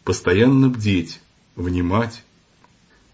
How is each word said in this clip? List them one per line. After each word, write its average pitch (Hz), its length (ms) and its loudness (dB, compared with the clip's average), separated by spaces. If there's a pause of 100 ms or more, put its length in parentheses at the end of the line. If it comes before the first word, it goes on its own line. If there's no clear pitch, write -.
постоянно 127 640 2
бдеть, 104 500 -2 (360)
внимать, 90 680 -4 (920)